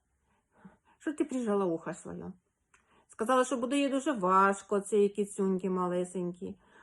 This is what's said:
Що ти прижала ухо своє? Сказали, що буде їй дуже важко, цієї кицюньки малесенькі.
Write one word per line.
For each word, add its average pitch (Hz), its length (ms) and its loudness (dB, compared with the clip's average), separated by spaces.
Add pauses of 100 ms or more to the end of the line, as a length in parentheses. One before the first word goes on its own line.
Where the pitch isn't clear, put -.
(1000)
Що 311 140 -4
ти 302 120 -2
прижала 220 400 0
ухо 165 280 -4
своє? 175 380 -12 (760)
Сказали, 254 380 2
що 262 120 -2
буде 247 200 0
їй 285 120 2
дуже 269 220 -2
важко, 196 680 4
цієї 202 300 4
кицюньки 196 600 -2
малесенькі. 180 840 -4 (280)